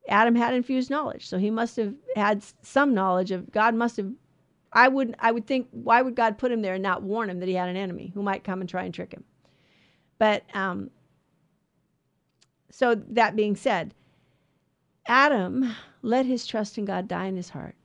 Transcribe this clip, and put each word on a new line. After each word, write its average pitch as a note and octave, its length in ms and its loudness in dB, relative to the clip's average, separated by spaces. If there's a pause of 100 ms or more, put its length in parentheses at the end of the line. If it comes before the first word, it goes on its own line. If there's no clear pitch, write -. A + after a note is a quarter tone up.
Adam A3+ 280 4
had A#3+ 180 2
infused B3+ 360 -2
knowledge, C#4+ 380 -4
so F#3 100 -4
he G3+ 120 0
must A3+ 260 -2
have G#3+ 180 -2 (220)
had G#3+ 220 2
s-, - 240 -14
some C#4 320 2
knowledge F#3 380 2
of, F3+ 200 -8
God A3 240 2
must A#3 220 0
have, G3 120 -4 (640)
I A#3+ 160 8
would, C4 320 2
I A3+ 120 4
would A#3 140 -2
think, C4 260 -2
why A#3 300 2
would B3+ 140 -2
God A3+ 220 2
put B3 160 -2
him A3 80 -2
there F#3+ 140 -2
and F#3+ 80 -4
not F#3+ 200 -2
warn G#3 260 -4
him F3+ 100 -6
that F#3 100 -4
he F#3 60 0
had F3+ 140 -2
an F3+ 60 -6
enemy F#3 380 -8
who G3+ 80 -8
might G3 220 -4
come F#3 180 -6
and F3+ 80 -8
try F#3 140 -6
and F3+ 100 -8
trick F3+ 180 -12
him? - 120 -18 (960)
But, G#3+ 260 2 (100)
um, F#3+ 360 -4 (1800)
so A#3+ 260 2
that G#3+ 400 0
being G#3 220 0
said, F#3+ 360 -2 (1120)
Adam B3 680 2 (280)
let B3 240 2
his B3+ 220 -2
trust G#3+ 300 -4
in G3+ 80 -4
God F#3 240 -4
die F#3 160 -4
in F#3+ 100 -4
his F3+ 140 -8
heart. - 360 -14